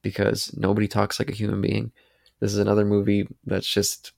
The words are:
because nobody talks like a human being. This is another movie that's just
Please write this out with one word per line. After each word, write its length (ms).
because 540
nobody 320
talks 320
like 100
a 60
human 260
being. 300
This 120
is 80
another 260
movie 420
that's 220
just 500